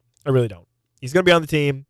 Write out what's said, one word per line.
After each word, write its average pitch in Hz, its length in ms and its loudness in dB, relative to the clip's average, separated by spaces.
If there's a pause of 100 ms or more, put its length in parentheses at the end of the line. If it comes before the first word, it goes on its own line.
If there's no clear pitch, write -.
(260)
I 147 40 -4
really 123 180 2
don't. 87 180 -20 (340)
He's 127 120 -12
gonna 180 120 2
be 180 80 4
on 165 100 4
the 151 60 -10
team. 143 420 -2